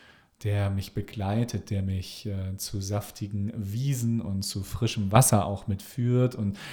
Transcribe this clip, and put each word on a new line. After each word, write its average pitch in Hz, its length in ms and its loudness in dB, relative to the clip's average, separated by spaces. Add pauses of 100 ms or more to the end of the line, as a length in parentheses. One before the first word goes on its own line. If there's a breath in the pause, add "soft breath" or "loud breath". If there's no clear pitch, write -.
(420 soft breath)
der 101 280 2
mich 98 240 -4
begleitet, 104 760 -2
der 98 140 0
mich, 95 440 -4
äh, 95 300 -4
zu - 240 -6
saftigen 101 760 -4
Wiesen 117 680 0
und 98 200 -2
zu 98 220 -4
frischem 107 480 0
Wasser 110 320 8
auch 101 220 -4
mitführt. 123 680 2
Und 101 240 -2 (140 loud breath)